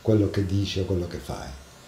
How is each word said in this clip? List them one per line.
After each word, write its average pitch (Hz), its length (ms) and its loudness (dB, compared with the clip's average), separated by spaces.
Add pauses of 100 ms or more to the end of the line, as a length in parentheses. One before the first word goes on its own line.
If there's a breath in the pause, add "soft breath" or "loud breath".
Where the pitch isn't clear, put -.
quello 107 280 4
che 101 160 0
dici 98 340 0
o 92 60 0
quello 87 220 0
che - 100 -8
fai, - 300 -10 (400 soft breath)